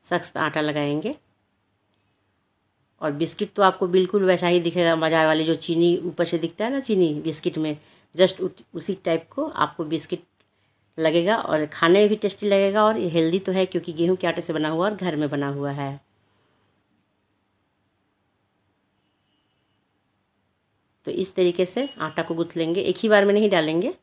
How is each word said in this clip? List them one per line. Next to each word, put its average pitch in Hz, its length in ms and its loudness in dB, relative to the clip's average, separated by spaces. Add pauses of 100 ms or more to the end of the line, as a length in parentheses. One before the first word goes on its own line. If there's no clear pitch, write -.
सख्त - 320 -4
आटा 151 240 -2
लगाएंगे। 151 540 -2 (1900)
और 156 100 -2
बिस्किट 160 420 -6
तो 202 80 2
आपको 190 260 2
बिल्कुल 185 360 2
वैसा 180 220 2
ही 175 140 4
दिखेगा, 170 360 2
बाजार 160 300 2
वाली 156 180 2
जो 160 120 2
चीनी 170 420 2
ऊपर 170 260 -4
से 170 140 -4
दिखता 165 260 -6
है 240 80 -4
ना 277 80 -4
चीनी 185 320 0 (100)
बिस्किट 156 360 -4
में, 156 180 -4 (380)
just 180 260 2
उत-, 180 220 -8 (120)
उसी 180 200 -6 (100)
टाइप 165 260 -2
को 294 160 -6
आपको - 400 -4
बिस्किट 160 380 -6 (760)
लगेगा 170 400 2
और 151 340 -2
खाने 175 280 4
में 208 80 6
भी 214 80 2
टेस्टी 208 320 -4
लगेगा 196 360 4
और 220 140 2 (100)
हेल्दी 160 300 2
तो 190 140 -4
है 185 140 0
क्योंकि 175 280 -6
गेहूं 170 220 2
के 180 100 -4
आटे 165 140 -2
से 165 120 -6
बना 156 160 -2
हुआ 160 160 0
और 214 120 -2
घर 180 200 -4
में 151 140 -2
बना 143 200 -4
हुआ 143 220 -6
है। 143 280 -8 (4000)
तो - 40 -8
इस - 240 -4
तरीके 180 320 2
से 262 220 -4 (100)
आटा 156 240 -4
को 165 120 -4
गूंथ 165 220 -6
लेंगे, 165 240 -2
एक 180 180 -2
ही 226 100 -2
बार 208 160 6
में 202 100 4
नहीं 208 160 4
डालेंगे 170 520 0